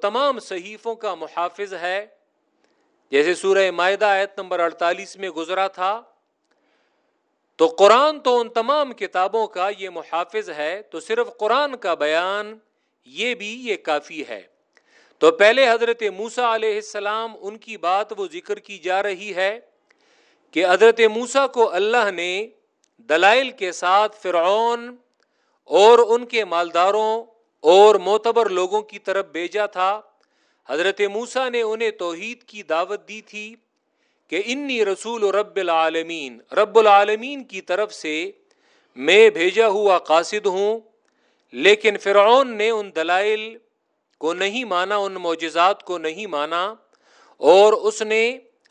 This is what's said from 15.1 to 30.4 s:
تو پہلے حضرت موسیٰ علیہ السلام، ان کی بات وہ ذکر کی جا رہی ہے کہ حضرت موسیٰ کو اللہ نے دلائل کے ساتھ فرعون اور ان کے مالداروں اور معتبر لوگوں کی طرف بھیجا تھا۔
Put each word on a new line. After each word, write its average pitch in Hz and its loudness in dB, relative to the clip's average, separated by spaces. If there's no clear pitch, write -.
تو 160 8
پہلے 226 4
حضرت 233 0
موسیٰ 226 -4
علیہ 220 -2
السلام، 214 -8
ان 202 -14
کی 220 -20
بات 202 -2
وہ 196 -6
ذکر 175 -10
کی 196 -18
جا 180 -4
رہی 202 -8
ہے 196 -4
کہ 170 0
حضرت 220 6
موسیٰ 254 0
کو 226 2
اللہ 214 0
نے 175 -6
دلائل 214 4
کے 190 -8
ساتھ 202 0
فرعون 226 -2
اور 214 8
ان 233 0
کے 233 -2
مالداروں 190 0
اور 196 8
معتبر 214 0
لوگوں 185 -2
کی 202 -20
طرف 190 -4
بھیجا 175 -6
تھا۔ 185 0